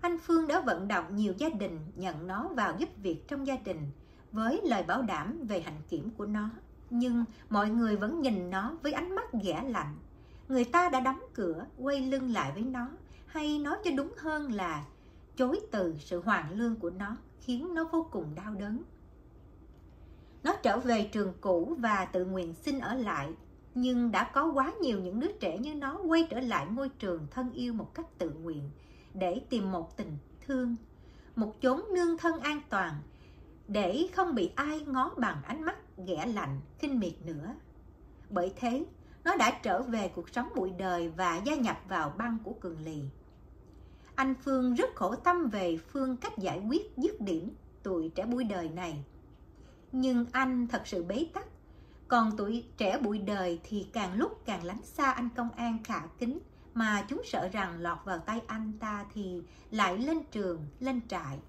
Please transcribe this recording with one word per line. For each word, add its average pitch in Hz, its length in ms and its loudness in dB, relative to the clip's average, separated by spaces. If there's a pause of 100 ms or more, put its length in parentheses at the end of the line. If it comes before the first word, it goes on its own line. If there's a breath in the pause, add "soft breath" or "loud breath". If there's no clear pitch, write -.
Anh 349 180 2
Phương 330 280 4
đã 311 140 4
vận 196 280 2
động 185 280 0
nhiều 202 220 4
gia 294 100 2
đình 190 320 -2 (140)
nhận 170 320 -6
nó 208 220 -2
vào 214 300 0
giúp 294 100 0 (140)
việc 165 260 -2
trong 277 180 -4
gia 269 100 0
đình, 160 340 -6 (420 loud breath)
với 226 320 2
lời 226 180 4
bảo 185 200 2
đảm 196 400 -2
về 208 180 -2
hạnh 156 280 -8
kiểm 170 220 -4
của 208 160 -8
nó. 208 220 0 (420)
Nhưng 240 340 4 (240 loud breath)
mọi 214 220 4
người 220 260 4
vẫn 226 240 0
nhìn 190 300 2
nó 196 220 0 (100)
với 294 100 0
ánh 370 220 -2
mắt 466 180 -4 (100)
ghẻ 175 260 0
lạnh. 151 280 -2 (520 loud breath)
Người 254 160 4
ta 349 240 4
đã 262 120 4
đóng 262 200 0 (140)
cửa, 180 320 -2 (120)
quay 269 220 0
lưng 262 320 0
lại 143 220 0
với 202 80 -4
nó, 254 260 -4 (380 loud breath)
hay 302 320 0
nói 294 260 0
cho 359 120 2
đúng 294 200 -2
hơn 302 360 -2
là 165 320 -2 (520 loud breath)
chối 262 240 4 (100)
từ 180 280 2
sự 175 240 -4
hoàn 175 300 2
lương 226 240 0
của 175 140 -4
nó, 202 260 -6 (240)
khiến 277 340 -2
nó 330 100 0
vô 320 260 0
cùng 156 240 -4
đau 208 200 -8
đớn. 208 280 -4 (1600 loud breath)
Nó 330 200 4
trở 214 160 4
về 233 340 4
trường 196 280 2
cũ 190 380 4
và 208 260 2
tự 180 200 0
nguyện 185 300 -2
xin 277 240 -2
ở 214 160 -2
lại. 165 380 -2 (480)
Nhưng 240 320 4
đã 202 220 2
có 302 180 4
quá 277 280 4
nhiều 233 200 2
những 185 200 -2
đứa 370 200 0
trẻ 170 180 0
như 294 160 -4
nó 285 240 -4
quay 330 320 6
trở 233 100 -2
lại 214 260 0
ngôi 254 220 -2
trường 170 420 -4
thân 247 220 -4
yêu 247 200 -2
một - 220 -4
cách 330 120 -8 (120)
tự 165 120 -2
nguyện 151 400 -6 (440 loud breath)
để 185 260 0 (100)
tìm 196 220 0
một 170 240 -4
tình 165 220 -6 (280)
thương, 254 300 0 (600 loud breath)
một 214 260 0
chốn 269 200 4 (120)
nương 339 240 4
thân 330 220 2
an 294 280 0
toàn, 175 260 0 (760 loud breath)
để 208 440 2
không 359 220 2
bị 196 220 2
ai 302 240 0
ngó 262 360 0
bằng 175 260 0
ánh 294 200 -6
mắt 320 140 -2 (300)
ghẻ 170 200 -2
lạnh, 160 340 -2 (180)
khinh 277 220 0
miệt 175 140 -2 (100)
nữa. 165 300 -6 (760 loud breath)
Bởi 190 260 2
thế, 254 300 0 (380 loud breath)
nó 370 120 6
đã 240 260 6
trở 202 200 2
về 226 260 0
cuộc 175 220 -8
sống 240 260 -2
bụi 190 140 0
đời 180 380 0
và 170 280 0
gia 226 180 0
nhập 226 340 2
vào 160 220 0
băng 226 340 -2
của 208 160 -6
Cường 165 200 -6
Lì. 156 220 -6 (1120 loud breath)
Anh 269 200 2
Phương 254 400 2
rất 381 200 4
khổ 202 200 2
tâm 349 340 4
về 190 280 2
phương 262 400 -2
cách 311 220 -4
giải 180 300 -2
quyết 339 280 2
dứt 277 240 0
điểm 196 360 -2 (260)
tụi 165 260 0
trẻ 185 180 -2
bụi 247 180 0
đời 185 240 0
này. 160 360 -6 (880 loud breath)
Nhưng 254 400 4
anh 254 360 4
thật 208 160 0
sự 175 200 -2
bế 220 300 0
tắc. 403 120 -6 (600 loud breath)
Còn 220 280 6
tụi 220 280 0 (120)
trẻ 202 220 2
bụi 214 200 2
đời 190 460 0
thì 202 280 -4
càng 190 220 -2
lúc 277 300 0
càng 180 200 -4
lánh 208 180 -6
xa 269 300 2
anh 247 240 0
công 233 140 0
an 226 340 -2
khả 208 160 -2 (180)
kính, 247 200 -2 (360 loud breath)
mà 214 340 2
chúng 339 160 -4
sợ - 240 -2
rằng 185 320 -4
lọt 170 240 -2
vào 185 140 -2
tay 233 280 -4
anh 220 340 -4
ta 208 340 -4
thì 185 280 -6 (280 loud breath)
lại 196 280 4
lên 311 200 2 (120)
trường, 175 360 -2 (140)
lên 254 280 0
trại. 143 300 -4 (100)